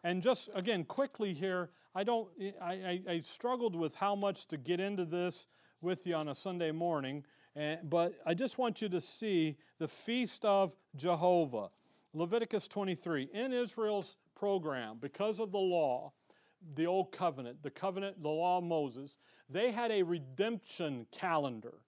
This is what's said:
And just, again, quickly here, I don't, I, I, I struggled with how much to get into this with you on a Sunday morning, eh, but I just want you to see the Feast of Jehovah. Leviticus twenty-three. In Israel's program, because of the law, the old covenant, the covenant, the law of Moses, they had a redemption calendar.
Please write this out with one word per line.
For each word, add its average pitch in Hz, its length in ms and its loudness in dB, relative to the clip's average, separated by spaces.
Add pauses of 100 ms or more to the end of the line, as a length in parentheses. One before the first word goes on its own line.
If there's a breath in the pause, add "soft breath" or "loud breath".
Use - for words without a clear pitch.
And 175 200 2
just, 240 320 2
again, 190 300 2
quickly 220 500 -2
here, 180 360 -2 (240 soft breath)
I 196 100 0
don't, 226 240 0 (320)
I, 175 120 -4
I, 185 360 -2
I 170 140 0
struggled 240 520 -2
with 165 220 0
how 202 180 2
much 202 340 -2
to 160 80 -6
get 151 220 -2
into 190 260 -2
this 175 420 -2 (340 soft breath)
with 180 260 -2
you 175 80 0
on 151 140 0
a 139 60 -4
Sunday 175 360 -2
morning, 147 540 0 (320 soft breath)
eh, 151 260 -2
but 170 320 2 (100)
I 175 100 2
just 254 220 -2
want 240 240 0
you 214 100 -2
to 175 100 0
see 165 560 0 (220 soft breath)
the 156 100 -4
Feast - 560 -4
of 196 320 6 (180)
Jehovah. 156 760 4 (420 soft breath)
Leviticus 190 560 0
twenty-three. 170 640 -2
In 247 200 -2
Israel's 214 640 -2 (180)
program, 147 680 -2
because 196 400 -2
of 214 100 -2
the 196 80 -2
law, 156 540 2 (640 soft breath)
the 160 120 2
old 190 240 2
covenant, 139 520 -2
the 147 80 -6
covenant, 190 520 -4
the 151 60 -2
law 175 300 4
of 175 60 0
Moses, 143 540 -2 (300 soft breath)
they 202 220 2
had 226 200 0
a 208 120 4
redemption 165 1080 -2
calendar. 139 640 0 (140)